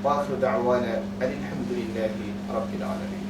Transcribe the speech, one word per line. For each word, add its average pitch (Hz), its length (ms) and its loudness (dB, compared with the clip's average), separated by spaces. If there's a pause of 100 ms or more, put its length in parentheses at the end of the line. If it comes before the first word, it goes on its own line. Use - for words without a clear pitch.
ওয়া 143 140 4
আখিরু - 280 0
দাওয়ানা 120 480 4 (300)
আনিল 131 260 0
হামদুলিল্লাহি 104 760 -2 (300)
রাব্বিল 98 360 -2
আলামিন। - 380 -4